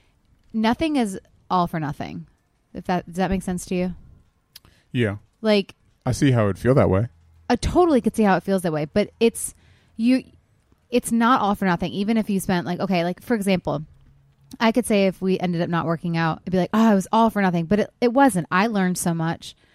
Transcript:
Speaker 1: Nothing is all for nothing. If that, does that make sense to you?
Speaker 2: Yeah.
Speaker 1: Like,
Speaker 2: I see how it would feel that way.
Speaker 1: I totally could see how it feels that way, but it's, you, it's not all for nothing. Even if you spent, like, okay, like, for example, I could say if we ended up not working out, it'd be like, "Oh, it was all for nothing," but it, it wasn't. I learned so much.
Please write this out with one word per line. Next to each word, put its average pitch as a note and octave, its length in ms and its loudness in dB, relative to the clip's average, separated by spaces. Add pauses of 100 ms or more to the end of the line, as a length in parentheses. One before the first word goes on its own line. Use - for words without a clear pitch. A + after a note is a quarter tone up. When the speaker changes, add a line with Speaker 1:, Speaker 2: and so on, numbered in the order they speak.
(540)
Speaker 1:
Nothing B3 420 0
is G#3+ 240 -2 (300)
all F3+ 180 0
for E3 120 -6
nothing. C#3+ 480 -8 (460)
If F#3 120 -14
that, F3+ 200 -2
does E3 100 -18
that F#3 140 -2
make F#3+ 140 -2
sense F3+ 240 -6
to F#3+ 80 -4
you? F3+ 200 -2 (960)
Speaker 2:
Yeah. G#2+ 260 -2 (240)
Speaker 1:
Like, G#3+ 340 0 (300)
Speaker 2:
I B2 60 0
see C3+ 200 2
how A#2 120 2
it G#2 40 2
would F#2+ 120 -4
feel B2 160 2
that G2+ 140 4
way. G2 180 2 (420)
Speaker 1:
I B3 60 2
totally D#4+ 460 2
could - 140 -2
see A3+ 80 2
how F#3+ 140 4
it E3+ 60 -4
feels F#3+ 200 -2
that F3 100 -2
way, D3+ 120 -4
but G3+ 340 -2
it's, - 340 0 (440)
you, B3 260 2 (640)
it's - 220 -2
not A#3 300 2
all G3+ 140 0
for G3 100 -4
nothing. F3 280 0
Even G#3 240 -2
if G#3+ 120 -2
you G3 100 0
spent, F3+ 260 -2
like, F3 140 -4
okay, F3 240 0
like, F3+ 180 -4
for A#3+ 140 -2
example, F3+ 480 -2 (760)
I A3+ 120 2
could A#3+ 140 0
say G3+ 220 2
if F3+ 140 -4
we F#3 180 0
ended F3 220 -2
up E3+ 80 -2
not E3 160 -2
working E3 320 -4
out, E3 260 -2
it'd F3+ 80 -8
be F#3+ 60 0
like, F3 160 0
"Oh, A3 180 4
it G3+ 40 4
was F#3+ 160 -2
all A3+ 180 2
for G#3+ 120 -2
nothing," F3 240 0
but G3+ 140 2
it, G#3 100 -2 (120)
it A#3+ 120 2
wasn't. A3+ 380 4
I F#3+ 160 0
learned F#3 300 -2
so E3+ 160 -2
much. E3 420 -6 (200)